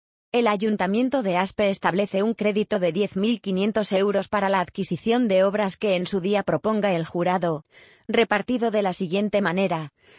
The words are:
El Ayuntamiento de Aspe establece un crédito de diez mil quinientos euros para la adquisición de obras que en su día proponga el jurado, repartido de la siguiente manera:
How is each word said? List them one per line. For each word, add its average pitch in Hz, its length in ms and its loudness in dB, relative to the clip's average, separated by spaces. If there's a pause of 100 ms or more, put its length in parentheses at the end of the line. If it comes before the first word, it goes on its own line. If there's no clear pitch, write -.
(300)
El 240 160 2
Ayuntamiento 214 760 0
de 180 160 0
Aspe 196 320 0
establece 196 520 0
un 226 120 0
crédito 208 440 -2
de 175 140 0
diez 190 240 -2
mil 214 240 0
quinientos 202 520 -2
euros 196 360 0
para 196 220 0
la 190 100 2
adquisición 226 680 -2
de 190 160 4
obras 196 360 0
que 196 180 0
en 180 80 -2
su 190 160 -2
día 196 220 0
proponga 202 520 0
el 165 120 -2
jurado, 175 580 -2 (440)
repartido 220 600 0
de 208 120 0
la 185 100 0
siguiente 196 480 0
manera: 175 540 -2 (240)